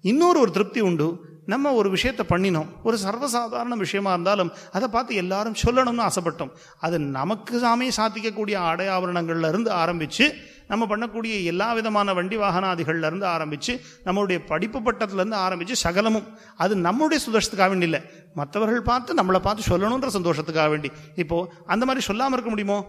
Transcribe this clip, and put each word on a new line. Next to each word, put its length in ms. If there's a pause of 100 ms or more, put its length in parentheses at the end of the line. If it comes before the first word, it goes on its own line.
இன்னொரு 400
ஒரு 100
திருப்தி 300
உண்டு, 280 (380)
நம்ம 260
ஒரு 180
விஷயத்தை 380
பண்ணினோம், 380 (160)
ஒரு 140
சர்வசாதாரண 800
விஷயமா 340
இருந்தாலும் 400 (220)
அதை 160
பார்த்து 260
எல்லாரும் 400 (100)
சொல்லணும்னு 380
ஆசைப்பட்டோம், 480 (280)
அது 200
நமக்கு 600
சாமே 380
சாத்திக்கக்கூடிய 600
ஆடை 320
ஆபரணங்கள்ல 600
இருந்து 220
ஆரம்பிச்சு, 600 (360)
நம்ம 180
பண்ணக்கூடிய 580
எல்லா 280
விதமான 400
வண்டி 240
வாகனாதிகள்ல 680
இருந்து 200
ஆரம்பிச்சு, 540 (240)
நம்மளுடைய 420
படிப்பு 340
பட்டத்துல 340
இருந்து 220
ஆரம்பிச்சு, 360
சகலமும் 560 (280)
அது 200
நம்மளுடைய 500
சுதர்ஷத்துக்காக 420
வேண்டி 160
இல்ல, 160 (360)
மத்தவர்கள் 540
பார்த்து 240
நம்மளை 240
பார்த்து 400
சொல்லணுன்ற 340
சந்தோஷத்துக்காக 560
வேண்டி. 220 (240)
இப்போ 380 (140)
அந்த 180
மாதிரி 220
சொல்லாம 260
இருக்க 160
முடியுமோ? 300 (100)